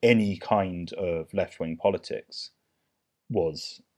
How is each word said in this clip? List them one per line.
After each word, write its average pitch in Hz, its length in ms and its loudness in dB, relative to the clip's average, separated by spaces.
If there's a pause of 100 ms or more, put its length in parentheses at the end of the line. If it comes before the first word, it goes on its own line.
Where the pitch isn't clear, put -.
any 110 360 6
kind 90 560 -2
of 85 400 -4
left-wing 85 420 -4
politics - 760 -4 (760)
was 82 520 -2 (160)